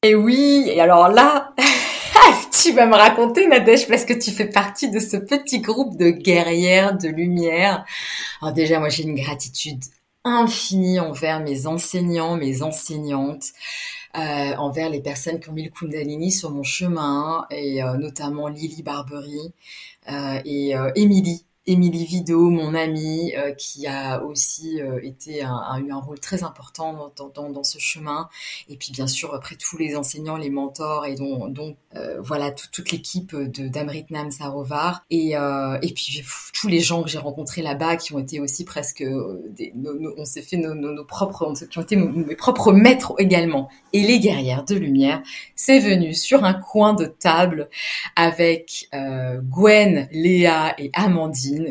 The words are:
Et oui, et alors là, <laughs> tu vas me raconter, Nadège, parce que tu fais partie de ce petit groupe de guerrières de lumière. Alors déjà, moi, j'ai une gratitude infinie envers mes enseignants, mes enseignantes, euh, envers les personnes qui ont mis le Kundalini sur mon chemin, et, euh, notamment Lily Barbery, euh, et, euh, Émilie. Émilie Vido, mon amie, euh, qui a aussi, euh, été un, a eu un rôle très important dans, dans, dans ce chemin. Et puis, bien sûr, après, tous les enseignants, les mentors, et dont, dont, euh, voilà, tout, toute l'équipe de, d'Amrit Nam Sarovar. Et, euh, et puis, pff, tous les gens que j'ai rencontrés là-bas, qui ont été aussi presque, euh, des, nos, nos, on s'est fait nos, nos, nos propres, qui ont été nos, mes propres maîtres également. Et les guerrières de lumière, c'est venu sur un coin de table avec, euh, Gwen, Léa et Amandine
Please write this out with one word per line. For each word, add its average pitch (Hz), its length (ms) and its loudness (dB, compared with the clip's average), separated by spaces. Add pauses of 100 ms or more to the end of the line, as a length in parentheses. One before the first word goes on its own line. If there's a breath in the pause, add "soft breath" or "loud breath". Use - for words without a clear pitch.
Et 214 120 6
oui, 269 520 4
et - 140 2
alors 175 280 8
là, 277 480 6
<laughs> - 1040 6
tu 330 100 6
vas 233 140 8
me 226 80 6
raconter, 233 540 6
Nadège, 233 400 6
parce 233 160 4
que - 80 0
tu 233 180 -2
fais 202 180 0
partie 202 420 0
de 208 100 -2
ce 208 160 2
petit 262 440 -2
groupe 226 360 -2
de 170 140 6
guerrières 180 880 2
de 175 100 -4
lumière. 170 760 0 (560 loud breath)
Alors 156 120 -6
déjà, 160 260 2
moi, 151 120 -2
j'ai 156 140 -4
une 151 100 -4
gratitude 135 680 -6 (420)
infinie 190 760 0
envers 156 400 -4
mes 143 260 -4
enseignants, 170 720 0
mes 135 260 -4
enseignantes, 147 840 -2 (680 loud breath)
euh, 143 400 -6
envers 147 340 -4
les 143 100 -6
personnes 143 400 -4
qui 160 80 -18
ont 156 40 -14
mis 156 120 -10
le 160 60 -12
Kundalini 151 600 -6
sur 165 180 -2
mon 139 120 -8
chemin, 156 880 -4
et, 139 320 -6
euh, 127 140 -4
notamment 147 520 -8
Lily 156 340 -12
Barbery, 143 680 -12 (580 loud breath)
euh, 139 340 -8
et, 143 320 -4
euh, 131 180 -2
Émilie. 190 500 2 (260)
Émilie 175 360 2
Vido, 170 420 2
mon 160 260 0
amie, 160 600 -4
euh, 143 160 -6
qui 139 340 -10
a 135 380 -6
aussi, 156 560 -6
euh, 131 220 -8
été 147 400 -12
un, 127 120 -6
a 127 260 -8
eu 139 120 -8
un 135 60 -8
rôle 143 200 -14
très 180 240 -6
important 156 720 -12
dans, 139 140 -18
dans, 147 220 -14
dans 139 120 -12
ce 143 160 -4
chemin. 151 520 -8 (400 loud breath)
Et 139 80 -18
puis, - 120 -10
bien 131 160 -6
sûr, 143 280 -4
après, 139 200 -12
tous - 220 -10
les 156 180 -4
enseignants, 151 440 -2
les 151 100 -8
mentors, 143 560 -6
et 139 100 -10
dont, 135 340 -8
dont, 147 280 -12 (180)
euh, - 280 -12
voilà, 143 300 -6
tout, - 200 -10
toute - 180 -8
l'équipe 175 460 -8
de, 135 320 -10
d'Amrit 151 400 -10
Nam 147 220 -10
Sarovar. 147 800 -6
Et, 156 260 -2
euh, 139 460 -4
et 175 100 -6
puis, 143 300 -6
pff, - 360 -10
tous 214 100 -4
les 170 120 2
gens 170 220 0
que 160 80 -8
j'ai 156 80 -8
rencontrés 147 420 -8
là-bas, 160 360 -4
qui 160 180 -10
ont 143 40 -4
été 135 220 -8
aussi 143 240 -4
presque, - 380 -4
euh, 107 480 -8
des, - 240 -12
nos, 143 180 -10
nos, 156 240 -10
on 151 80 -12
s'est - 160 -6
fait - 160 -6
nos, 160 160 -4
nos, 147 220 -10
nos 147 100 -14
propres, 190 480 -6 (160)
qui - 100 -10
ont 165 40 -6
été 208 140 0
nos, 180 120 2
mes 160 260 -4
propres - 380 4
maîtres 220 460 6
également. 170 500 2 (240 soft breath)
Et 202 120 2
les 233 160 4
guerrières 135 440 0
de 196 100 -2
lumière, 139 480 0 (320 loud breath)
c'est 269 260 6
venu 180 340 2
sur 240 300 2
un 185 100 4
coin 208 400 2
de 170 100 0
table 160 640 0 (480 loud breath)
avec, 170 800 0
euh, 131 480 -6
Gwen, 180 720 4
Léa 160 640 2
et 143 160 -8
Amandine 156 640 0 (120)